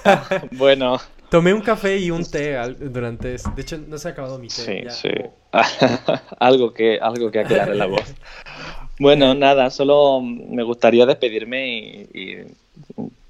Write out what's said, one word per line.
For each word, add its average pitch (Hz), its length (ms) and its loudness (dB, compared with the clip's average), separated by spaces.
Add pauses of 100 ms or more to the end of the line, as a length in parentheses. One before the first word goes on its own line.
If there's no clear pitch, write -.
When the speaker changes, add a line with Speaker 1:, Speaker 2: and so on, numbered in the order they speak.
Speaker 1:
<laughs> 185 480 0
Speaker 2:
Bueno. 131 480 2 (300)
Speaker 1:
Tomé 175 240 4
un 214 80 0
café 202 360 -2
y 180 140 -2
un 170 180 -6
té 147 280 -4
al-, 127 340 -8
durante 120 440 -6
es-, - 200 -10
de 135 60 -10
hecho, 160 160 -10 (100)
no 151 100 -12
se 160 120 -10
ha - 20 -8
acabado 135 260 -12
mi 120 120 -16
té, - 40 -10
Speaker 2:
Sí, 110 300 -8
Speaker 1:
ya. - 80 -14
Speaker 2:
sí. - 180 -8 (440)
Speaker 1:
Oh. 113 80 4 (720)
Speaker 2:
<laughs> - 80 -20
Algo 123 340 4
que, 113 280 2
algo 113 300 -2
que 107 80 0
aclarar 107 360 0
la 104 100 0
voz. 98 180 -2
Speaker 1:
<laughs> - 960 -16
Speaker 2:
Bueno, 139 340 6
nada, 139 380 4
solo 139 500 4
me 120 400 -8
gustaría 117 460 4
despedirme 123 600 -2
y, 107 460 -12
y 95 240 -12 (920)